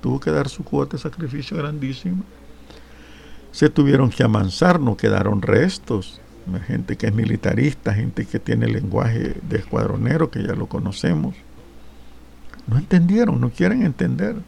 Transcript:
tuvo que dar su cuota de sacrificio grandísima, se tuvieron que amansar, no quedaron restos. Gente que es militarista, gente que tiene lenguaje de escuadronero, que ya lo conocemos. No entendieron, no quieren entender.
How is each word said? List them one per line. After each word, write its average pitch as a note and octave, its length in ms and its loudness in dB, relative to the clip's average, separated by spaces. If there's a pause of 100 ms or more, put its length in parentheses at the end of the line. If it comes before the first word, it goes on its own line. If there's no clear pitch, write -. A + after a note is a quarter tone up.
tuvo B2+ 200 -2
que D#3 100 0
dar C#3+ 160 0
su - 160 -8
cuota C#3 320 -2
de C#3 80 -8
sacrificio D3 540 -8
grandísima, D3 680 -4 (1300)
se D3 180 4
tuvieron C#3 420 4
que - 120 0
amansar, A2+ 560 4
no A#2 160 0
quedaron G2+ 460 2
restos. - 800 0 (460)
Gente - 280 -4
que A2+ 120 -2
es G#2 60 2
militarista, A2+ 800 0
gente A2+ 320 -2
que - 140 -4
tiene A2+ 280 0
lenguaje A2+ 720 0
de - 160 -2
escuadronero, A2+ 720 0
que A#2 140 -6
ya A2 100 -2
lo - 140 -4
conocemos. D#3 680 -2 (1300)
No A#2+ 120 2
entendieron, F3+ 600 4
no B2 120 0
quieren G#3 320 2
entender. D#3+ 540 0 (100)